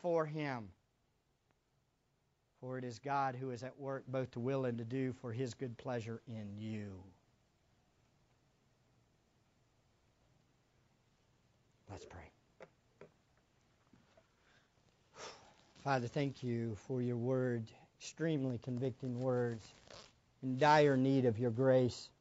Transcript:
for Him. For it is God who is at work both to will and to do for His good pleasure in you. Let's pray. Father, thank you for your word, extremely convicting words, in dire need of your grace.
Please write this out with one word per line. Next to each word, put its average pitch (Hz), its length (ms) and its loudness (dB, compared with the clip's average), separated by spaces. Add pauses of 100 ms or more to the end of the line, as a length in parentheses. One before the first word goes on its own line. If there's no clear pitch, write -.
for 170 220 2
Him. 143 440 -4 (1900)
For 127 160 -8
it 127 80 -6
is 117 140 -8
God 139 360 0
who 131 160 -6
is 117 120 -8
at 127 160 -12
work 135 300 -8
both 127 240 -4
to 120 80 -6
will 131 240 0
and 117 140 -2
to 117 60 -6
do 131 360 -2
for 120 120 -6
His 120 220 -4
good 120 240 -8
pleasure 117 480 -6
in 107 320 -10
you. 104 440 -8 (4000)
Let's 95 140 -12
pray. 85 260 -18 (3500)
Father, 131 220 2
thank 139 360 -2
you 117 340 -2 (100)
for 131 140 -2
your 120 160 0
word, 120 540 0 (280)
extremely 135 600 -2
convicting 123 600 -4
words, 123 460 0 (760)
in 131 160 -2
dire 147 400 8
need 135 260 6
of 110 140 4
your 120 120 2
grace. 127 600 4 (100)